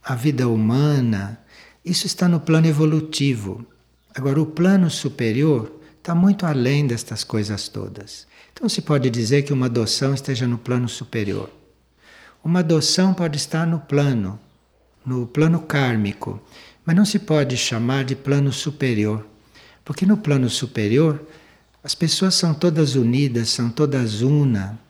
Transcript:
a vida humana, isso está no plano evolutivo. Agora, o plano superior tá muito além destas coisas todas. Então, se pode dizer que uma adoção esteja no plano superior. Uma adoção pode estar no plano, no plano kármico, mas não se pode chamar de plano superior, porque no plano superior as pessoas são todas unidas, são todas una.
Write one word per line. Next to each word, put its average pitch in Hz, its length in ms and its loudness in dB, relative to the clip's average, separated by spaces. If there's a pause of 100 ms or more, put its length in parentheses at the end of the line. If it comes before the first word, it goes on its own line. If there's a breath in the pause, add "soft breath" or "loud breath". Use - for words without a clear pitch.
a - 140 -6
vida 127 340 0
humana, 113 920 2 (440 loud breath)
isso 175 220 -2
está 180 220 0
no 170 100 4
plano 160 300 4
evolutivo. 139 960 0 (480)
Agora, 139 260 0
o 151 60 0
plano 180 420 2
superior 127 840 0 (320 loud breath)
tá 170 100 -4
muito 185 320 4
além 143 400 2
destas 117 380 -6
coisas 104 440 -4
todas. 101 600 -14 (240 soft breath)
Então, - 160 -4
se - 120 -4
pode 135 300 0
dizer 120 320 0
que 143 100 -4
uma 127 140 0
adoção 123 480 0
esteja 131 320 -4
no 120 100 -2
plano 123 320 -2
superior. 101 600 -6 (960 loud breath)
Uma 170 160 2
adoção 165 520 2
pode 170 260 -2
estar 160 280 -2
no 165 140 0
plano, 123 580 0 (680)
no 127 220 -4
plano 160 360 2
kármico, 107 800 -2 (460 loud breath)
mas 165 80 2
não 202 100 6
se 202 140 0
pode 139 380 0
chamar 120 480 -2
de 131 100 -4
plano 139 380 0
superior, 110 760 -2 (580 soft breath)
porque 185 220 -2
no 202 100 6
plano 139 320 0
superior 127 800 0 (580 loud breath)
as - 120 -6
pessoas 180 400 0
são 165 180 2
todas 151 400 2
unidas, 120 540 2
são 120 200 -2
todas 120 540 0
una. 120 560 2 (120)